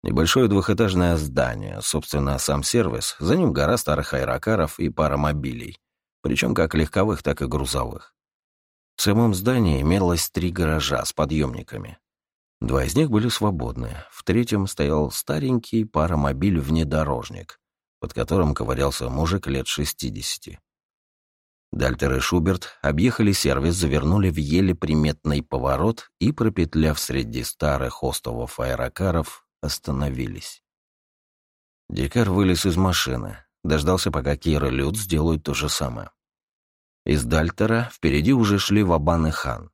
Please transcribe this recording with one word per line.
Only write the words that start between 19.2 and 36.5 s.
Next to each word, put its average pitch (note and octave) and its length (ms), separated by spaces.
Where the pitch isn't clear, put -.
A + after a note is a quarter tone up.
лет C2+ 220
шестидесяти. - 880
Дальтер C2 420
и C2 60
Шуберт F2+ 640
объехали G2+ 500
сервис, C#2 440
завернули E2 540
в D#2 60
еле E2+ 380
приметный D2+ 680
поворот C2+ 760
и, B2+ 140
пропетляв D#2+ 680
среди B1 460
старых C2+ 580
остовов A#1+ 580
аэрокаров, E2 800
остановились. C2+ 1000
Дикар G2 400
вылез F#2 380
из E2+ 100
машины, B1+ 600
дождался, D#2 460
пока C#2+ 260
Кир D2 300
и B1+ 40
Люд C#2 280
сделают E2 460
то C#2+ 100
же C#2+ 140
самое. A#1 420